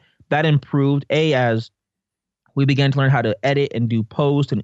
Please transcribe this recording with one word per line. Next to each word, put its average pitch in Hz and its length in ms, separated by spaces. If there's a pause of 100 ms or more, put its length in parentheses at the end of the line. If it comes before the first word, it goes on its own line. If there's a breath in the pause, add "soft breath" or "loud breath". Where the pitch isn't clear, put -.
(280 soft breath)
that 156 180
improved, 143 640
A, 156 240
as 117 380 (800)
we 139 100
began 139 280
to 139 60
learn 135 120
how 127 120
to 110 220
edit 139 300
and 117 140
do 110 160
post 143 480
and 101 120